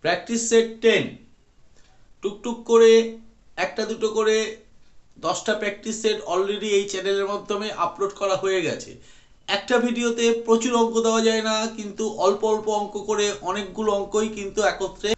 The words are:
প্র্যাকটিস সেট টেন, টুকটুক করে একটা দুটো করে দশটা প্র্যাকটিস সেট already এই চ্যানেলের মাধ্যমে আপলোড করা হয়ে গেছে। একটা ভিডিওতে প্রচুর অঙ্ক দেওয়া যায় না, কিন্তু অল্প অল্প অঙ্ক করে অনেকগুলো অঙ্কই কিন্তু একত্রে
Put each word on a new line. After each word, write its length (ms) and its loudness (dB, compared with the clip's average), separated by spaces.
প্র্যাকটিস 460 -2
সেট 180 4
টেন, 200 4
টুকটুক 360 -6
করে 220 10
একটা 260 -6
দুটো 160 -2
করে 180 4
দশটা 360 -2
প্র্যাকটিস 420 -6
সেট 140 2
already 360 -2
এই 120 -2
চ্যানেলের 400 -2
মাধ্যমে 360 -4
আপলোড 360 -4
করা 220 0
হয়ে 240 0
গেছে। 240 -8
একটা 180 -2
ভিডিওতে 400 0
প্রচুর 340 2
অঙ্ক 140 0
দেওয়া 220 2
যায় 220 2
না, 60 0
কিন্তু 260 -8
অল্প 160 2
অল্প 140 -2
অঙ্ক 160 -6
করে 160 0
অনেকগুলো 400 -4
অঙ্কই 380 -2
কিন্তু 220 -8
একত্রে 460 -6